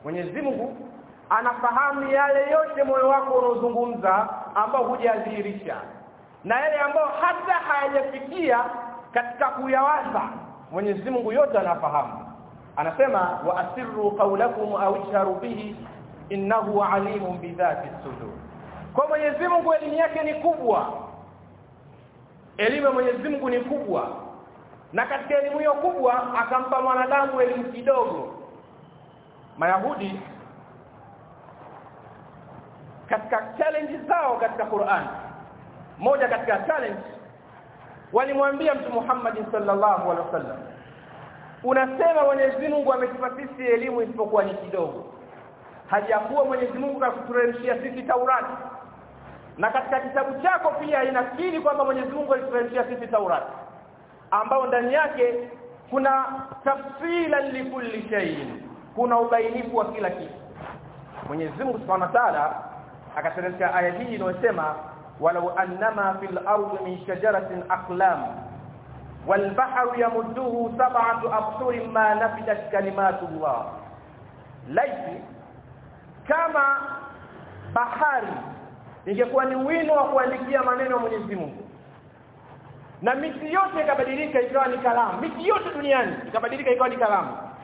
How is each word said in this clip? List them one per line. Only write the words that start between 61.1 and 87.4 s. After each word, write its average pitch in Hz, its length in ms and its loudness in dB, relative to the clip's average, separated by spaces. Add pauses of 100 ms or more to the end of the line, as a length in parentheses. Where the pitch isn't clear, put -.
Mwenyezi 156 360 -6
Mungu 262 160 -2
Subhanahu 185 340 0
wa 233 80 6
Ta'ala 151 320 2 (600)
akateremsha 180 580 -2
aya 180 200 2
hii 240 220 -6
inayosema, 180 600 0 (440)
"Walau 170 360 2
annama 190 640 0
fil 185 260 -4
ardi 202 380 0
min 185 220 -8
shajaratin 185 640 0
aqlam 180 560 0 (1000)
wal 196 240 2
bahru 247 480 0
yamudduhu 233 800 -2
sab'atu 233 560 2
abhurin 226 580 -2
ma 214 240 4
nafidat 220 560 -2
kalimatullah." 185 960 0 (1040)
Laiti - 520 -2 (1080)
kama 294 500 4 (960)
bahari 240 540 2 (800)
ingekuwa 240 400 2
ni 262 100 0
wino 302 380 2
wa 285 100 6
kuandikia 262 600 2
maneno 254 320 0
ya - 60 2
Mwenyezi 208 340 -4
Mungu, 160 280 -8 (1400)
na 240 140 2
miti 311 380 -6
yote 381 280 2
ikabadilika 277 600 2
ikawa 262 260 2
ni 247 100 -2
kalamu, 233 440 2
miti 330 260 -4
yote 415 280 2
duniani 269 400 2 (120)
ikabadilika 247 440 0
ikawa 247 180 4
ni 233 80 -4
kalamu. 208 400 2 (260)